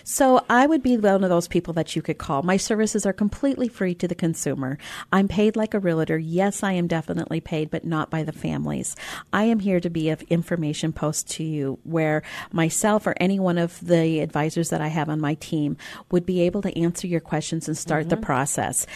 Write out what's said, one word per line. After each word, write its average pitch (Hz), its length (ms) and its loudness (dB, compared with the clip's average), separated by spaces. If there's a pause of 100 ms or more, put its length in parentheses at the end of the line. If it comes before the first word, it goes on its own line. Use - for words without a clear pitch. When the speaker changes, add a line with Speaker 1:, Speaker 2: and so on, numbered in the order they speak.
Speaker 1:
So 254 440 4
I 254 180 6
would 302 160 2
be 247 120 4
one 196 300 4
of 180 40 4
those 175 200 2
people 170 240 0
that 165 240 -2
you 160 40 0
could 156 160 -4
call. 143 260 -2
My 180 120 2
services 214 500 0
are 196 60 2
completely 247 560 0
free 185 280 -2
to 175 120 -2
the 175 80 -4
consumer. 139 600 -2 (340)
I'm 196 160 4
paid 208 300 2
like 220 160 -2
a 214 60 0
realtor. 160 380 2
Yes, 175 460 0
I 196 100 0
am 175 140 0
definitely 165 540 -4
paid, 160 280 -4
but - 140 -6
not 160 260 -4
by 160 140 -4
the 151 80 -6
families. 151 640 -6 (380)
I 208 100 2
am 226 160 2
here 190 220 2
to 175 80 -2
be 165 80 -4 (120)
an 156 100 0 (100)
information 165 640 0
post - 340 -4
to - 160 -8
you 147 400 -4
where 156 380 2 (300)
myself 202 560 2
or - 120 0
any 196 200 2
one 180 180 2
of 170 260 -2
the 165 360 4
advisors 156 500 -2
that 165 100 -2
I 156 100 -2
have 156 200 -2
on 151 100 -2
my 151 140 0
team 151 420 -2 (360)
would 175 120 2
be 180 180 0
able 180 200 2
to 196 180 -4
answer 170 280 0
your 170 120 0
questions 160 480 -4
and 156 80 -4
start 156 340 -2
the 165 60 2
Speaker 2:
Mm-hmm. 220 100 -2
Speaker 1:
process. 139 600 -2 (100)